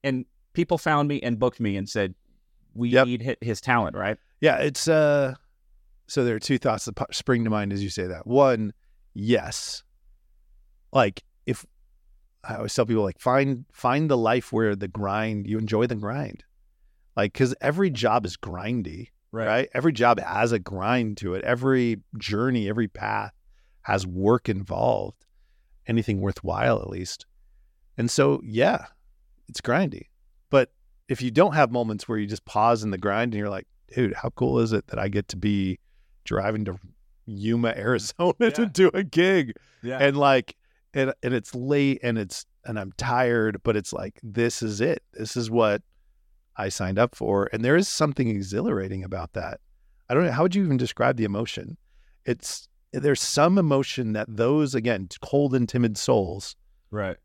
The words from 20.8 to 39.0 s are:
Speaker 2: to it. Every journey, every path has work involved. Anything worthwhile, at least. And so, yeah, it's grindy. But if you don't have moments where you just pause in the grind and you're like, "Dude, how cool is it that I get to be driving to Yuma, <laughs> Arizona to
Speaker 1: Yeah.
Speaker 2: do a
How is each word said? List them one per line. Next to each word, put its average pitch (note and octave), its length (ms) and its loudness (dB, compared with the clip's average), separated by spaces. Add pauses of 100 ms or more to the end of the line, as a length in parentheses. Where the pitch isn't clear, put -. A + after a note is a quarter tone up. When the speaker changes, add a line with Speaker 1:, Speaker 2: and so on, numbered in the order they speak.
Speaker 2:
to F2+ 180 -4
it. - 80 -4
Every B2 580 2 (160)
journey, G#2+ 500 0
every G#2+ 200 0
path G#2+ 460 -6 (500)
has F#2+ 240 0
work G2 420 2
involved. G2 760 -2 (640)
Anything A2+ 340 0
worthwhile, G2 600 0
at F#2+ 80 -12
least. F2+ 360 -10 (720)
And A#2+ 120 -2
so, C#3 340 2
yeah, A#2 440 0 (600)
it's - 140 -12
grindy. C#3+ 460 -2 (420)
But C3+ 220 4 (380)
if B2 120 -4
you B2 100 -4
don't D#3+ 220 4
have C#3 180 4
moments A2+ 360 -4
where A2+ 100 -2
you G#2 100 -2
just G#2 180 -8
pause A2 380 2
in G#2+ 80 -2
the G2 60 -4
grind G#2+ 360 0
and G#2 60 -4
you're G#2 100 -4
like, F#2+ 180 -8 (260)
"Dude, A#2+ 200 0
how - 180 -8
cool B2+ 280 0
is A2+ 140 2
it G#2 140 -2
that A2 120 -6
I G2 100 -2
get G2+ 200 -2
to F2+ 80 -10
be F#2+ 420 0 (440)
driving G#2+ 420 -2
to F#2 140 -8 (460)
Yuma, A2 440 0
<laughs> A#2 80 -4
Arizona B2+ 760 0
to A3+ 120 -2
Speaker 1:
Yeah. G#3 80 0
Speaker 2:
do F#3 220 6
a G3 100 0